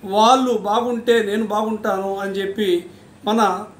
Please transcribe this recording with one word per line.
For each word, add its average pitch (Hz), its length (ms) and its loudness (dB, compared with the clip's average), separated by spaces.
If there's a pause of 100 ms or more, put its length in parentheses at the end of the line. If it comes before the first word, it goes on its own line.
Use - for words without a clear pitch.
(160)
వాళ్ళు 247 380 4 (160)
బాగుంటే 233 460 0 (140)
నేను 220 240 -2
బాగుంటాను 208 580 -2 (120)
అని 196 160 -6
చెప్పి 196 300 -2 (600)
మన 226 120 2 (380)